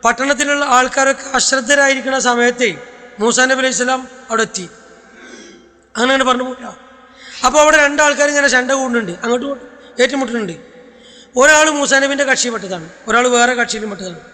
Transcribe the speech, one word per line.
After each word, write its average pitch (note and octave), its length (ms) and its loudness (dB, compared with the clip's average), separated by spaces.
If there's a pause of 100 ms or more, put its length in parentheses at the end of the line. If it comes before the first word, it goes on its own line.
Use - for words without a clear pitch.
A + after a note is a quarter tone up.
പട്ടണത്തിലുള്ള C#4 600 0
ആൾക്കാരൊക്കെ C4 680 0
അശ്രദ്ധരായിരിക്കുന്ന C4+ 840 0
സമയത്ത് A#3+ 560 0 (440)
മൂസാ A#3 260 2
നബി C4 140 0
അലൈഹി C4 140 0
സ്വലാം B3+ 340 -4 (220)
അവിടെ A3+ 120 -2
എത്തി. F#3 280 -6 (1300)
അങ്ങനെ B3+ 180 0
അങ്ങനെ C4+ 100 2
പറഞ്ഞു B3+ 200 0
പോയില്ല. B3 340 -12 (680)
അപ്പൊ C#4+ 140 2
അവിടെ D#4 180 6
രണ്ടാൾക്കാർ D4 520 2
ഇങ്ങനെ C#4+ 180 0
ശണ്ട B3+ 240 0
കൂടുന്നുണ്ട്, A#3+ 400 -2
അങ്ങോട്ടും A#3+ 360 -4
ഇങ്ങോട്ടും - 560 -6
ഏറ്റുമുട്ടുന്നുണ്ട്. A#3 640 -4 (680)
ഒരാൾ D4+ 340 6
മൂസാ C#4+ 300 2
നബിന്റെ C#4 240 0
കക്ഷി C4 260 0
പെട്ടതാണ്, F#3 400 -8 (180)
ഒരാൾ A#3 200 2
വേറെ A#3+ 260 2
കക്ഷിയിലും A3+ 360 -4
പെട്ടതാണ്. F3+ 300 -12 (140)